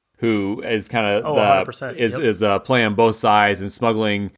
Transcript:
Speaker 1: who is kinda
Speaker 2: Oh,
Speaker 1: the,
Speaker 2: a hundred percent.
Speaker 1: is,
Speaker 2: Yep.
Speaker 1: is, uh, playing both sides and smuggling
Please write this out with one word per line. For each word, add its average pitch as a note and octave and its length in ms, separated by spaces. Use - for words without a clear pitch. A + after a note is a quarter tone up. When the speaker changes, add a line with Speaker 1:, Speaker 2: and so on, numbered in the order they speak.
Speaker 1:
who G#2+ 460
is A2 220
kinda G#2+ 380
Speaker 2:
Oh, D3+ 100
Speaker 1:
the, C3 60
Speaker 2:
a G#2+ 40
hundred G2 200
percent. B2 320
Speaker 1:
is, A#2 160
Speaker 2:
Yep. B2+ 100
Speaker 1:
is, G#2 200
uh, G2+ 160
playing A#2 340
both A2 240
sides G#2 420
and G2 100
smuggling G#2+ 680